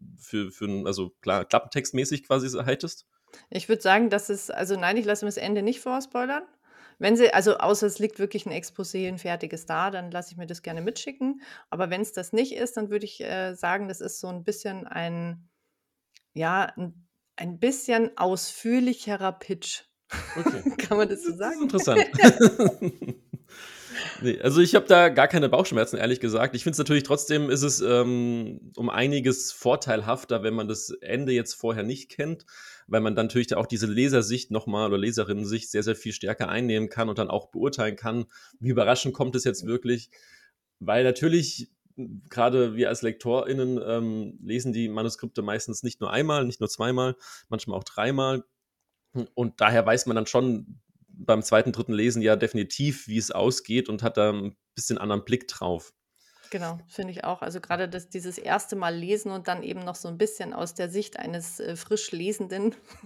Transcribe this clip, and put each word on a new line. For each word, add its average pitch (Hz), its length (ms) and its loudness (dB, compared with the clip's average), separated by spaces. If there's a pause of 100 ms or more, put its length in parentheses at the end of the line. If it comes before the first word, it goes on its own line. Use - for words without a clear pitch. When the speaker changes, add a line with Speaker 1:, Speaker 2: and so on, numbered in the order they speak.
(200)
Speaker 1:
für, 101 320 -6
für - 140 -10
ein, 98 200 -4
also 95 240 -2 (120)
klar, 95 220 0
klappentextmäßig - 840 0
quasi 131 220 2
so 123 140 -4
hättest? - 440 -4 (420)
Speaker 2:
Ich - 180 -8
würd 214 140 0
sagen, 208 300 4
dass 202 180 0
es, 202 220 -6
also 190 260 -4
nein, 180 180 0
ich 226 100 -2
lasse 208 200 -2
mir 208 40 -4
das 208 80 -8
Ende 208 260 -2
nicht 240 160 -2
vorspoilern. 262 640 -6 (540)
Wenn 208 200 4
sie, 240 160 8
also 196 240 4
außer 208 300 2
es 202 120 -6
liegt 214 200 -2
wirklich 202 260 -4
ein 175 80 -8
Exposé, 185 540 -8
ein 185 100 -8
fertiges 170 480 -8
da, 170 260 -2
dann 180 200 -8
lasse 175 200 -8
ich 170 60 -20
mir 175 100 -10
das 170 140 -12
gerne 165 200 -8
mitschicken. 269 600 -6 (280)
Aber 165 200 -4
wenn's 190 240 -4
das 180 180 -8
nicht 262 240 0
ist, 254 220 -6
dann 214 120 -4
würd 208 140 -2
ich, - 180 -12
äh, 185 340 -6
sagen, 190 320 -2
das 190 140 -10
ist - 180 -10
so 185 80 -10
ein 180 160 -10
bisschen 196 440 -8
ein, 170 640 -8 (840)
ja, 170 440 0
ein, 170 300 -12 (280)
ein 175 240 -8
bisschen 233 580 0
ausführlicherer 202 1160 -2
Pitch. - 500 -10 (540)
Speaker 1:
Okay. - 260 0
Speaker 2:
<laughs> 277 140 -2
Kann 208 200 -2
man 214 120 2
das 202 140 -6
so 339 80 -2
Speaker 1:
Das - 20 -2
ist 170 60 -14
Speaker 2:
sagen? 302 240 -4
Speaker 1:
interessant. - 1600 6
<laughs> - 40 -20 (960)
Nee, 123 200 0
also 143 200 6
ich 175 140 8
hab 196 120 4
da 175 220 12
gar 139 180 8
keine 147 220 4
Bauchschmerzen, 117 480 2
ehrlich 123 220 2
gesagt. 117 360 2
Ich 120 80 -6
find's 156 140 -2
natürlich 147 260 2
trotzdem, 147 460 0
ist 135 140 0
es, 139 180 0
ähm, 120 920 0
um 117 140 -2
einiges 131 640 2
vorteilhafter, 117 920 0
wenn 110 100 0
man 110 140 -2
das 107 220 -6 (120)
Ende 131 300 -2
jetzt 117 220 0
vorher 113 300 -2
nicht 131 260 -6
kennt, 156 360 -6 (420)
weil 110 140 2
man 110 140 0
dann 113 120 2
natürlich 120 280 0
auch 110 100 0
diese 110 220 -2
Lesersicht 120 640 2
noch 107 160 -2
mal 107 200 0
oder 101 100 2
Leserinnensicht 104 720 -2
sehr, 104 140 0
sehr 110 120 0
viel 107 180 -10
stärker 104 360 -4
einnehmen 110 400 0
kann 113 200 -2
und 101 80 -6
dann 107 120 0
auch - 220 -2
beurteilen 110 440 -2
kann, 117 300 -4 (340)
wie 120 100 -2
überraschend 123 440 2
kommt 127 220 -2
es 127 80 -2
jetzt 117 220 -2
wirklich. 120 440 -2 (720)
Weil 107 240 2
natürlich, 147 640 2 (600)
gerade 120 460 4
wir 113 140 2
als 120 120 -4
LektorInnen, 127 840 -2
ähm, 110 580 -4
lesen 120 300 -2
die 113 160 0
Manuskripte 110 520 -4
meistens 104 420 -4
nicht 120 180 -8
nur 101 100 -4
einmal, 143 340 0
nicht 117 140 -4
nur 107 100 -2
zweimal, 127 460 0 (340)
manchmal 110 300 -6
auch 98 40 -8
dreimal. 131 600 -2 (920)
Und 120 280 -2
daher 110 240 6
weiß 117 220 2
man 117 80 0
dann 110 100 0
schon 123 540 -2 (380)
beim 107 240 2
zweiten, 113 300 4
dritten 113 220 -4
Lesen 113 280 2
ja 107 140 6
definitiv, 120 720 -2
wie 214 100 -2
es - 140 -2
ausgeht 120 580 0
und 107 140 -6
hat 117 140 -2
da 107 140 4
ein 101 240 -6 (200)
bisschen 113 220 -4
anderen 104 280 -2
Blick - 220 -2
drauf. 90 460 -6 (580)
Speaker 2:
Genau, 170 360 -8
finde 185 240 -10
ich 170 120 -12
auch. 180 180 -6
Also 175 180 -8
gerade 175 300 -6
das, 175 200 -12
dieses 180 280 -10
erste - 380 -4
Mal 170 200 -4
lesen 196 360 -4
und 185 160 -10
dann 180 160 -4
eben 180 200 -8
noch 180 120 -8
so - 120 -12
ein 170 100 -8
bisschen - 360 -2
aus 170 200 -6
der 180 160 -6
Sicht 202 280 -8
eines, 170 420 -10
äh, 170 160 -8
frisch 208 360 -4
Lesenden 196 640 -4 (300)